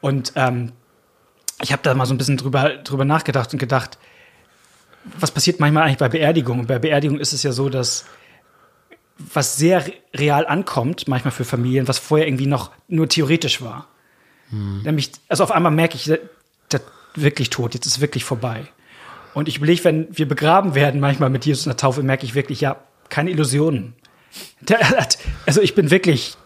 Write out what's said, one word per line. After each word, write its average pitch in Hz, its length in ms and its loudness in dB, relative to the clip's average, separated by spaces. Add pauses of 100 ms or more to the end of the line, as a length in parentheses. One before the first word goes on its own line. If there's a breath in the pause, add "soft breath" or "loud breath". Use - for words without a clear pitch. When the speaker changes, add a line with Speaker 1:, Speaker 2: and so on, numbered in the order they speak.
Speaker 1:
und, 139 360 -2
ähm, 123 360 -2 (880)
ich - 100 -2
habe 143 100 -2
da 139 120 2
mal 131 120 2
so 131 80 0
ein 131 40 -2
bisschen 135 180 0
drüber, 135 420 0
drüber 135 260 -4
nachgedacht 139 480 0
und 147 80 -4
gedacht, 127 360 -2 (1200 soft breath)
was 156 100 0
passiert 170 300 0
manchmal 156 240 4
eigentlich 135 140 2
bei 135 100 2
Beerdigungen? 147 540 0
Und 113 40 -6
bei 123 140 -2
Beerdigungen 147 400 0
ist 147 120 -4
es 143 120 -4
ja 139 80 -2
so, 135 160 -2
dass 127 360 -4 (1120 soft breath)
was - 380 -2
sehr 160 300 4
re-, - 60 -12 (220)
real 143 340 2
ankommt, 147 580 -2
manchmal 131 240 -2
für 123 140 -6
Familien, 127 420 0
was 131 140 -2
vorher 156 260 2
irgendwie 135 200 -2
noch 139 260 -2 (160)
nur 160 200 0
theoretisch 156 540 0
war. 113 240 -14 (640 soft breath)
Speaker 2:
Hm. 101 320 -6
Speaker 1:
Nämlich, 147 300 -2 (160)
also 175 160 2
auf - 80 -2
einmal 170 200 4
merke 165 220 2
ich, 127 120 -10
der, 156 120 2 (540)
der 131 80 0 (340)
wirklich 143 360 0
tot, 117 240 -4
jetzt 120 120 -8
ist - 140 -2
wirklich 143 240 -2
vorbei. 117 420 -6 (680 loud breath)
Und 151 160 -4
ich 147 100 -6
überlege, 165 260 2
wenn 160 320 2
wir 156 100 0
begraben 160 480 2
werden, 139 260 4
manchmal 139 300 2
mit 131 160 -2
Jesus 147 200 0
in 147 40 -2
der 120 60 -4
Taufe, 135 260 0
merke 135 220 0
ich 117 100 -8
wirklich, 135 280 -2
ja, 135 140 -2 (340)
keine 156 200 -2
Illusionen. 143 640 0 (680 loud breath)
Der 226 180 2
hat, 185 380 2 (280 loud breath)
also 151 160 4
ich - 120 2
bin 156 160 2
wirklich 170 560 2